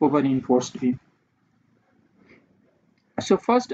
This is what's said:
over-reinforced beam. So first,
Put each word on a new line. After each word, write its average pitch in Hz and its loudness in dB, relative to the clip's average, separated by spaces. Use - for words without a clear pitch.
over-reinforced 131 0
beam. 127 -2
So - 0
first, 240 -2